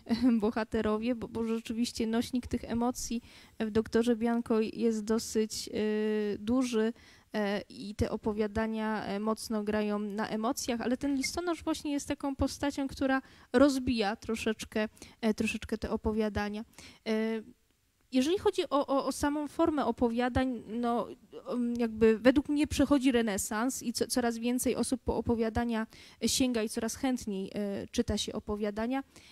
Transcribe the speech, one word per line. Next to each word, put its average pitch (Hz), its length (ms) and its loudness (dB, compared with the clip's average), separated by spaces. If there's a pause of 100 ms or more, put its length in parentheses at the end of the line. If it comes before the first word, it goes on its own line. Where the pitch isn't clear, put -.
(160)
<laughs> 233 240 4
bohaterowie, 220 720 0
bo, 220 140 -8
bo 226 160 -4
rzeczywiście 226 640 -2
nośnik 240 400 0
tych - 180 -4
emocji 233 580 -2 (380)
w 220 100 -2
Doktorze 226 460 2
Bianco 233 440 2
jest 220 440 0
dosyć, 220 680 0
y, 214 680 0
duży, 233 520 0 (420)
e, 208 340 0
i 175 260 -12
te - 160 0
opowiadania, 220 960 -2
e, 202 160 -4
mocno 214 440 -2
grają 208 340 0
na 208 300 -4
emocjach, 226 520 -2
ale 254 160 0
ten 277 180 0
listonosz 330 500 -2
właśnie 302 280 -2
jest 285 160 -2
taką 277 280 -4
postacią, 277 520 -2
która 269 340 0 (300)
rozbija 254 640 4
troszeczkę, 220 720 -2 (320)
e, 220 140 2
troszeczkę 220 440 -4
te - 120 -6
opowiadania. 214 720 -2 (440)
E, 220 340 0 (720)
jeżeli 285 260 4
chodzi 381 320 2
o, 277 160 2
o, 269 200 2
o 262 60 0
samą 294 360 -2
formę 311 380 2
opowiadań, 240 840 0
no, 233 400 0 (400)
um, 240 260 -2
jakby 220 440 4
według 254 300 6
mnie 294 180 2
przechodzi 277 460 4
renesans 226 720 0
i 226 100 -4
co-, - 140 -2
coraz 233 320 0
więcej 240 380 0
osób 247 280 -2
po - 120 0
opowiadania 226 680 0 (400)
sięga 247 360 2
i 226 60 0
coraz 226 280 -4
chętniej, 220 580 -2
e, 202 360 -4
czyta 214 280 0
się - 140 -6
opowiadania. 220 680 -4 (300)